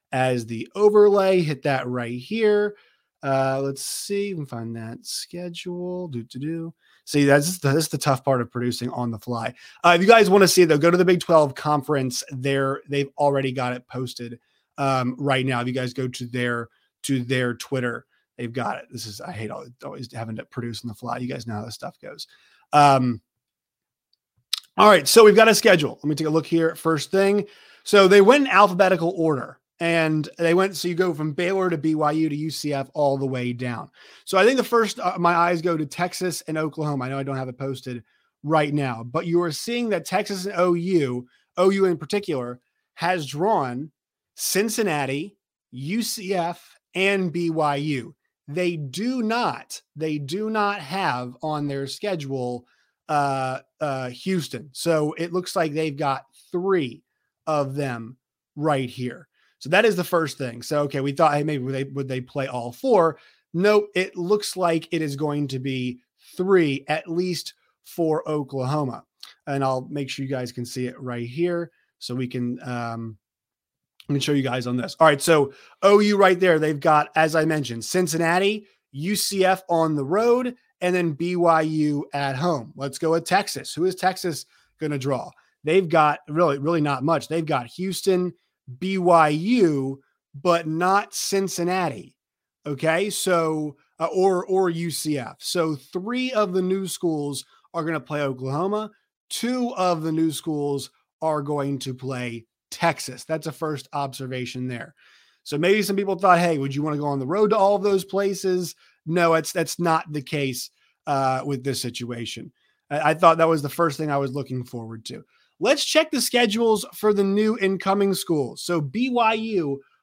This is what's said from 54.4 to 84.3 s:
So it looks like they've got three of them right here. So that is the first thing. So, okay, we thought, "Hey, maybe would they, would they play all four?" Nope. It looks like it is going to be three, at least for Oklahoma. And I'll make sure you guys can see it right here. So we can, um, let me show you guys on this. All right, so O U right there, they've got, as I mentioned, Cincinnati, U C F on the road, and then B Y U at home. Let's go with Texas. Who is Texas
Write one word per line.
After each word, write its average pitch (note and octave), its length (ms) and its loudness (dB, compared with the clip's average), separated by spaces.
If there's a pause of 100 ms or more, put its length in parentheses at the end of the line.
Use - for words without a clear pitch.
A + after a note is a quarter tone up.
So D#3 460 0
it E3+ 140 -6
looks F3+ 240 -4
like D#3+ 160 0
they've D#3 240 -4
got C#3 300 -4 (260)
three F3 500 -2 (460)
of C#3+ 260 -2
them B2+ 420 -6 (380)
right C#3+ 340 0
here. B2 380 -10 (320)
So - 100 -14
that F#3+ 160 4
is G#3+ 100 4
the F3 80 -2
first E3 360 -2
thing. A#2+ 220 -8
So, D3 220 -2
okay, C#3 180 -4
we C#3 120 -2
thought, D3+ 220 4
"Hey, D3 100 0
maybe D3 180 -4
would C3 120 -6
they, C3+ 100 -4
would C#3 240 -8
they B2+ 120 -4
play C3+ 280 -6
all B2 240 -6
four?" F3+ 480 2 (340)
Nope. G#3 400 4
It F#3 220 -2
looks F#3+ 400 -2
like E3+ 340 0
it D#3+ 120 -2
is C#3+ 120 -4
going D3 340 -2
to C3 120 -6
be B2+ 400 -6 (360)
three, E3+ 520 2
at D#3 200 -2
least F3 460 -4 (300)
for D#3 440 -2
Oklahoma. C3+ 760 -4 (420)
And C#3 160 -2
I'll C3 260 -2
make C#3+ 220 -8
sure C3+ 140 -8
you C3 40 -8
guys B2+ 220 -6
can A#2+ 160 -10
see B2 220 -6
it - 120 -14
right A#2+ 280 -8
here. E3+ 420 -4 (300)
So - 120 -10
we B2+ 140 -4
can, B2 320 -6 (100)
um, A#2 480 -8 (920)
let C#3+ 60 -2
me C#3 60 0
show C#3+ 120 -2
you C#3 100 0
guys B2+ 240 -2
on B2 100 -2
this. A#2+ 220 -6
All D#3+ 80 0
right, D3 160 2
so D3 300 4 (300)
O G3+ 180 8
U G#3 160 2
right F#3+ 240 4
there, F3 180 4
they've D3+ 220 -2
got, D3+ 340 4
as D#3 220 4
I D#3 80 2
mentioned, B2+ 400 -2
Cincinnati, F3+ 840 0 (240)
U D#3+ 240 -4
C F#3+ 300 0
F F#3 240 2
on D#3+ 260 2
the C#3+ 100 -2
road, A#3+ 520 0 (240)
and F3+ 120 0
then F3 200 0
B F3 240 -4
Y E3 260 4
U D3+ 520 -2
at C#3 200 -2
home. D3 400 -4
Let's C3+ 240 -10
go D#3+ 140 0
with E3 140 0
Texas. F#3 460 -2
Who D#3+ 120 -4
is F#3 100 0
Texas F#3 500 -4 (360)